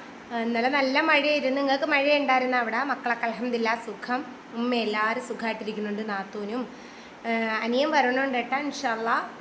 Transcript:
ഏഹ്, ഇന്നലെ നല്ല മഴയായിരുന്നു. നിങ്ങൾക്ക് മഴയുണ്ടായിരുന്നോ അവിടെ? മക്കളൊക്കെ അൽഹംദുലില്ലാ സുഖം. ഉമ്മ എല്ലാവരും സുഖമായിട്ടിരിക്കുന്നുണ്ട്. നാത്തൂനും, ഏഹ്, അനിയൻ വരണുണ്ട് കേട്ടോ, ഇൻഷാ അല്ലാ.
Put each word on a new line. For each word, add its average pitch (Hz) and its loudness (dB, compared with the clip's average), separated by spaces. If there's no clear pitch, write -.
ഏഹ്, 226 -2
ഇന്നലെ 233 2
നല്ല 277 4
മഴയായിരുന്നു. 294 4
നിങ്ങൾക്ക് 277 2
മഴയുണ്ടായിരുന്നോ 277 4
അവിടെ? 233 0
മക്കളൊക്കെ 240 -2
അൽഹംദുലില്ലാ 226 0
സുഖം. 247 -4
ഉമ്മ 240 0
എല്ലാവരും 220 0
സുഖമായിട്ടിരിക്കുന്നുണ്ട്. 214 -4
നാത്തൂനും, 208 -4
ഏഹ്, 226 0
അനിയൻ 254 2
വരണുണ്ട് 269 2
കേട്ടോ, 240 -2
ഇൻഷാ 269 -2
അല്ലാ. 226 0